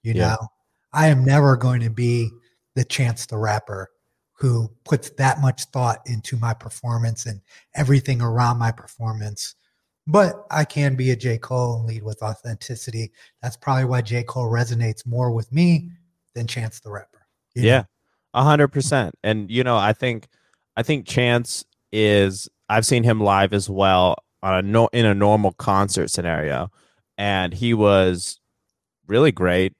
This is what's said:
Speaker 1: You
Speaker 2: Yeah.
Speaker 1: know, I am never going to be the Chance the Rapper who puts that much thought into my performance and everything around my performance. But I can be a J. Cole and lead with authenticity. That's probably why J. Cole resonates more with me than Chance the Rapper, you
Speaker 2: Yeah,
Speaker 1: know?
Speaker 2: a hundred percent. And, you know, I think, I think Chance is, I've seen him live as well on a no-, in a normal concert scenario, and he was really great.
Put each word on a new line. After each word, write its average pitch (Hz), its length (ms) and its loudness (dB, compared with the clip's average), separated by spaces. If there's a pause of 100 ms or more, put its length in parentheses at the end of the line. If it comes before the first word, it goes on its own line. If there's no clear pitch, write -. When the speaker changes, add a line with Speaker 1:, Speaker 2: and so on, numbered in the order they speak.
Speaker 1:
You 113 120 -2
Speaker 2:
Yeah. 87 160 2
Speaker 1:
know, 110 180 -4 (440)
I 156 160 4
am 131 160 4
never 139 320 6
going 123 260 0
to 113 80 -2
be 117 400 0 (440)
the 131 100 -2
Chance 120 420 -4
the 110 120 -8
Rapper 104 520 -4 (420)
who 117 380 0 (140)
puts - 260 -2
that 135 300 -2
much 131 260 -2
thought 123 400 -4
into 120 300 -8
my 113 180 -4
performance 117 720 -6
and 104 140 -12 (340)
everything 135 460 2
around 120 380 0
my 117 140 0
performance. 110 840 -10 (540)
But 185 420 2
I 151 140 0
can 143 300 0
be 127 160 0
a 123 60 0
J. 113 220 -4
Cole 123 400 -4
and 113 80 -4
lead 110 160 -8
with 107 200 -10
authenticity. 110 920 -10 (300)
That's 123 140 -8
probably 131 300 0
why 123 160 0
J. 117 200 -4
Cole 120 280 -4
resonates 117 560 -2
more 120 260 -2
with 113 200 -4
me 165 380 2 (440)
than 117 120 -6
Chance 110 340 -10
the 107 100 -18
Rapper, - 360 -18 (280)
you 120 80 -2
Speaker 2:
Yeah, 120 160 6
Speaker 1:
know? 104 60 -2 (500)
Speaker 2:
a 131 100 2
hundred 147 240 4
percent. 131 460 -2 (100)
And, 104 260 -2
you 123 140 0
know, 120 120 0
I 104 160 2
think, 117 360 -4 (480)
I 117 80 -4
think 139 220 -2
Chance 120 580 0 (260)
is, 104 580 2 (200)
I've 110 180 2
seen 120 160 2
him 113 180 2
live 98 320 2
as 95 160 -2
well 95 480 2 (280)
on 95 100 0
a 92 80 0
no-, 110 300 2
in 117 140 2
a 101 80 4
normal 101 380 2
concert 98 560 -2
scenario, 78 640 -4 (480)
and 95 360 -2
he 117 200 0
was 95 640 2 (680)
really 123 240 2
great. 92 480 0